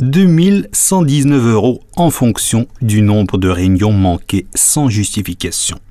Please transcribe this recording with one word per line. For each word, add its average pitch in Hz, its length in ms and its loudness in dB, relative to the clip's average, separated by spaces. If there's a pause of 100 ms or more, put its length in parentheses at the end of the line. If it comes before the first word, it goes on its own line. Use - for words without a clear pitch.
deux 147 240 2
mille 180 480 2
cent 190 300 0
dix-neuf 139 420 2
euros 117 360 0 (140)
en 175 140 2
fonction 117 580 -2 (140)
du 107 200 2
nombre 104 360 2
de 95 100 0
réunions 92 460 2
manquées 95 520 -2 (100)
sans 147 340 0
justification. 95 920 -6 (120)